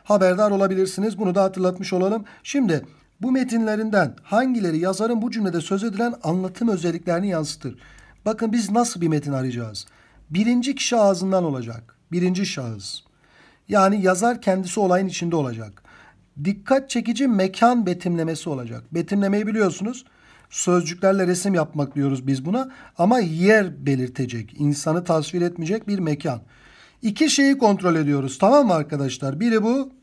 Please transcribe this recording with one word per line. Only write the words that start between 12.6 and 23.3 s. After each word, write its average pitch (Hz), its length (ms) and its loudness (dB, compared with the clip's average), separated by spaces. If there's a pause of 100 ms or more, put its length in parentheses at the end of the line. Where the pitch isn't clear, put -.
Yani 202 320 4
yazar 202 400 2
kendisi 185 380 -2
olayın 190 280 4
içinde 170 280 -4
olacak. 113 480 -4 (600)
Dikkat 269 460 0
çekici 240 380 -2
mekan 220 580 2
betimlemesi 170 640 -2
olacak. 117 340 -8 (100)
Betimlemeyi 202 540 0
biliyorsunuz. 214 580 -2 (440)
Sözcüklerle 180 800 0
resim 185 260 0
yapmak 151 420 -2
diyoruz 135 320 -2
biz 135 180 -2
buna. 254 260 -2 (260)
Ama 220 220 4
yer 170 640 2